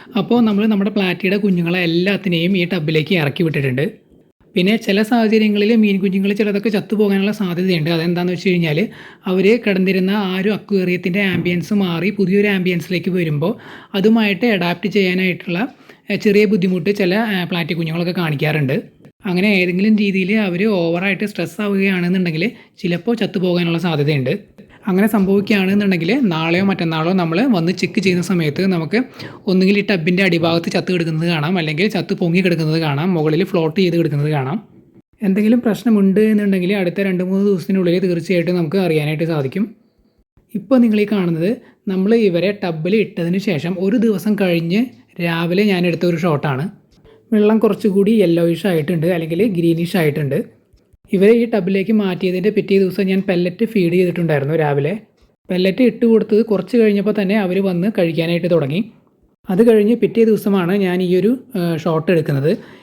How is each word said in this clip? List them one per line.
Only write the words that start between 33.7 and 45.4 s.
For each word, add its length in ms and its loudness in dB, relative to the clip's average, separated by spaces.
ചെയ്ത് 180 2
കിടക്കുന്നത് 340 0
കാണാം. 260 -2
എന്തെങ്കിലും 400 2
പ്രശ്നമുണ്ട് 600 2
എന്നുണ്ടെങ്കിൽ 520 2
അടുത്ത 280 0
രണ്ട് 220 0
മൂന്ന് 220 0
ദിവസത്തിനുള്ളിൽ 540 2
തീർച്ചയായിട്ടും 580 0
നമുക്ക് 220 -2
അറിയാനായിട്ട് 480 0
സാധിക്കും. 380 -2
ഇപ്പോൾ 260 0
നിങ്ങൾ 220 4
ഈ 40 0
കാണുന്നത് 460 0
നമ്മൾ 340 0
ഇവരെ 280 2
ടബിൽ 360 -4
ഇട്ടതിന് 440 -2
ശേഷം 400 -2
ഒരു 180 0
ദിവസം 380 0
കഴിഞ്ഞ് 460 0
രാവിലെ 460 0